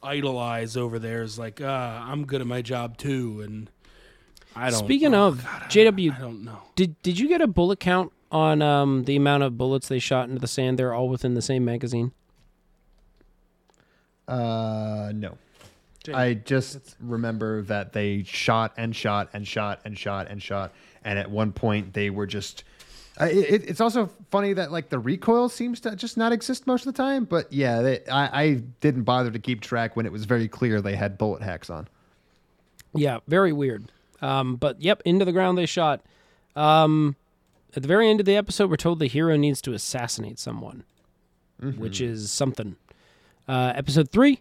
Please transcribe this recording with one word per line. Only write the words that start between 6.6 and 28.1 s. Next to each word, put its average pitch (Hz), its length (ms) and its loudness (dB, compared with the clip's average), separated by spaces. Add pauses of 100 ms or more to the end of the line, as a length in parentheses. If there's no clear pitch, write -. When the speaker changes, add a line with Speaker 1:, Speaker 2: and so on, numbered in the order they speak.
Speaker 2:
did, 180 280 2
did 180 180 0
you 277 80 2
get 339 120 4
a 320 60 4
bullet 185 320 2
count 180 340 0 (200)
on, 156 300 4
um, 143 420 4
the 139 100 0
amount 143 300 4
of 127 120 -2
bullets 131 300 0
they 131 140 -2
shot 127 280 0
into 127 120 -6
the 123 80 -4
sand? 127 280 0
They're 127 160 0
all 123 160 0
within 127 260 -2
the 120 80 0
same 131 220 0
magazine. 120 460 -2 (2250)
Speaker 3:
Uh, 110 880 -4
no. 104 240 -8 (640)
Speaker 1:
Jay, 156 100 -10
Speaker 3:
I 127 220 2
just 131 380 -2
Speaker 1:
that's - 280 -20
Speaker 3:
remember 113 600 -4
that 101 300 -4
they 101 320 -2
shot 113 520 0
and 113 200 -4
shot 101 360 -2
and 104 140 -10
shot 104 380 -6
and 107 120 -10
shot 98 320 -6
and 101 140 -12
shot, 98 300 -6 (320)
and 101 120 -2
at 98 140 -4
one 107 220 0
point 104 400 -2
they 104 180 -2
were 101 160 -4
just 95 380 -10 (540)
uh, 151 80 2
it, 165 100 2 (140)
it, 208 200 2
it's - 100 -4
also 226 300 2 (200)
funny 202 220 2
that, 175 200 -2
like, 165 160 -6
the 139 100 -4
recoil 208 500 2
seems 240 320 -6
to 214 160 -6
just 226 200 -8
not 226 160 2
exist 240 340 -4
most 254 200 0
of 269 80 -6
the - 80 -18
time, 269 220 0
but 175 280 -2
yeah, 127 300 2
they, 131 180 2 (100)